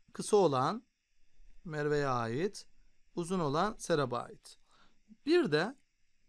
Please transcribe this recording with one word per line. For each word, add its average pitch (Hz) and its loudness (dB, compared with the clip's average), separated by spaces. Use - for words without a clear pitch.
kısa - 2
olan 156 2
Merve'ye 147 0
ait, 127 -2
uzun 175 -2
olan 170 0
Serap'a 131 0
ait. - -16
Bir 302 4
de 175 2